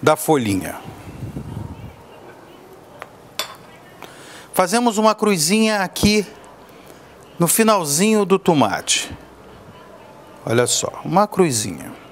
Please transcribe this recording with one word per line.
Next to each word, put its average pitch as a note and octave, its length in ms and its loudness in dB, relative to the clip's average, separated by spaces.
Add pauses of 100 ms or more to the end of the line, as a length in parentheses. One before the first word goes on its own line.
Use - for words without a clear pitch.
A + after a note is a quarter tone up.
da D3+ 140 4
folhinha. A2 600 0 (3750)
Fazemos G3+ 440 2
uma G#3+ 160 4
cruzinha G#3 680 2
aqui G#3 440 2 (1120)
no E3+ 100 2
finalzinho G#3 800 2
do F#3 140 2
tomate. A#2 720 0 (1400)
Olha A#2+ 220 2
só, - 360 -6
uma F#3 240 2
cruzinha. A#2 680 -2 (180)